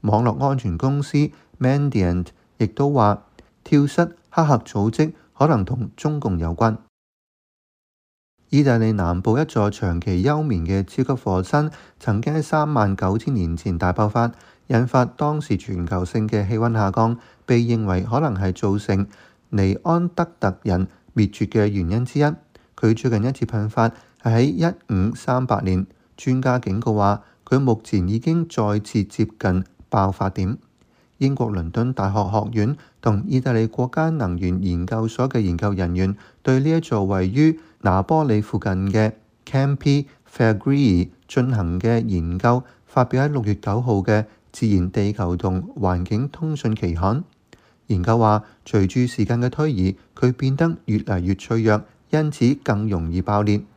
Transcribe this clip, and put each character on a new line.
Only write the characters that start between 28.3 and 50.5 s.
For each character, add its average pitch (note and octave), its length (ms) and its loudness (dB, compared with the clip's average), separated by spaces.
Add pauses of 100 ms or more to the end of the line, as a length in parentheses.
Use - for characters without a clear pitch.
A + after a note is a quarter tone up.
再 G#2+ 300 0
次 G#2 260 -2
接 - 200 -4 (140)
近 F#2 240 0 (240)
爆 G2 240 2
發 F#2+ 200 -4
點。 G2+ 260 -4 (640)
英 C3+ 160 0
國 A#2+ 160 -2
倫 E2+ 180 -4
敦 A#2 240 -2
大 G2 180 -2
學 G2+ 200 0
學 G#2+ 200 0
院 A2+ 240 0 (240)
同 G#2+ 280 0
意 C3 120 0
大 B2+ 140 -2
利 A2+ 140 2
國 B2 260 -4
家 D#3+ 160 0
能 G#2 280 -2
源 F2+ 260 -2
研 F2+ 240 -2
究 A2 200 -2
所 B2+ 220 -2
嘅 B2 100 -2
研 F#2 160 0
究 G2+ 160 -2
人 F2+ 240 -2
員 F#2+ 220 0 (240)
對 C3 180 2
呢 C#3+ 120 0
一 E3 80 2
座 A2+ 240 -2
位 F#2+ 240 0
於 D#3 320 2 (220)
拿 F#2+ 200 2
波 D#3 220 2
里 G#2+ 180 2
附 G#2+ 160 -6
近 G2 340 -2
嘅 G#2+ 200 2 (340)
Campi C#3 600 0 (220)
Flegrei A2 800 2 (180)
進 B2+ 280 0
行 F2+ 240 0
嘅 A#2 240 2
研 F2 360 -2
究， B2 240 2 (240)
發 B2+ 180 2
表 C3 200 0
喺 - 20 0
六 C#3+ 160 -2
月 G#2 100 0
九 G2+ 260 -2
號 B2 180 0
嘅 G#2+ 240 2 (300)
《自 - 160 -2
然 F#2+ 220 2
地 G#2 240 -2
球 F2+ 220 -2
同 F#2 260 -2 (180)
環 F2+ 240 0
境 A2+ 260 -2
通 D#3 280 -6
訊》 A2 220 -2
期 E2+ 160 -2
刊。 G2 280 0 (640)
研 F#2 160 -2
究 A2+ 160 2
話， G#2+ 260 4 (220)
隨 G2 220 2
住 B2 180 0
時 A#2 200 -2
間 A#2+ 140 -2
嘅 B2 120 0
推 D#3 200 -2
移， F#2+ 240 0 (200)
佢 B2+ 180 2
變 C3+ 220 -2